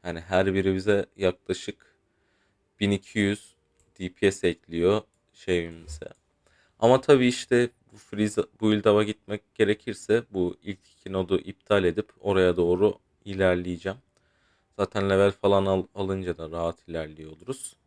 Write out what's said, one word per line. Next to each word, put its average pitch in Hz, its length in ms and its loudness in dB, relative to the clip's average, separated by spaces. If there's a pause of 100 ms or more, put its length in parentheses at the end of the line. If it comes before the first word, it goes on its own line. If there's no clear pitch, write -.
Yani 85 160 -8
her 95 340 0
biri 95 200 0
bize 98 320 0 (100)
yaklaşık - 800 -6 (840)
bin 101 100 2
iki - 280 -4
yüz 101 360 -2 (440)
D 90 100 -8
P 98 240 0
S - 160 -2
ekliyor 85 540 0 (300)
şeyimize. 82 760 -8 (680)
Ama 123 220 4
tabii 131 260 6
işte 120 440 0 (220)
bu 104 40 -20
freeze 104 460 -4 (200)
build 107 220 2
up'a 107 180 4
gitmek 104 520 -8
gerekirse 107 760 -2
bu 90 320 -2
ilk 98 160 -12 (200)
iki 95 140 -14
nodu 92 260 -2
iptal 98 460 -2
edip 87 360 -2
oraya 92 360 2
doğru 90 420 2 (260)
ilerleyeceğim. 92 760 -2 (760)
Zaten 98 340 -2
level 98 200 4
falan 98 360 0
al-, 95 280 0
alınca 95 440 -6
da 80 120 -12
rahat 85 380 -6
ilerliyor 78 440 -12
oluruz. 87 440 -14 (100)